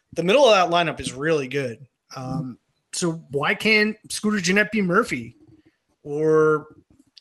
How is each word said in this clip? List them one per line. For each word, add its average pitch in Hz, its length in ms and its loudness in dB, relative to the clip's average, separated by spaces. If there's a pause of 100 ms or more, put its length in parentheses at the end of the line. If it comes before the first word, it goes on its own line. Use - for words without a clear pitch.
(120)
The 165 100 -6
middle 220 220 4
of 226 100 6
that 175 200 2
lineup 160 260 0
is 127 120 -10
really 139 360 -2
good. 131 360 -6 (300)
Um, 131 440 -8 (340)
so 175 200 -4 (180)
why 143 240 -2
can't 214 420 2 (120)
Scooter 208 320 -4
Gennett 196 300 0
be 220 100 -2
Murphy 175 560 -2 (680)
or 156 640 2 (520)